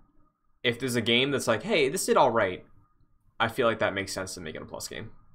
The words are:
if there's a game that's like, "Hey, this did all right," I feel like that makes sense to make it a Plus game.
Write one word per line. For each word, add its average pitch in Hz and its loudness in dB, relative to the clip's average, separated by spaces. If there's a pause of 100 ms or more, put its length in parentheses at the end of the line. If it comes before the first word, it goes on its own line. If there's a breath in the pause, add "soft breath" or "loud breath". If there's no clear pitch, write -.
(640)
if 117 0
there's 123 -2
a 120 2
game 120 2
that's 139 -2
like, 110 2
"Hey, 170 2
this 185 -4
did 220 4
all 139 6
right," 104 0 (720)
I 113 2
feel 120 0
like 110 2
that 98 2
makes 98 -4
sense 95 -8
to 92 -12
make 80 -10
it - -12
a - -12
Plus - -12
game. 110 -10 (240)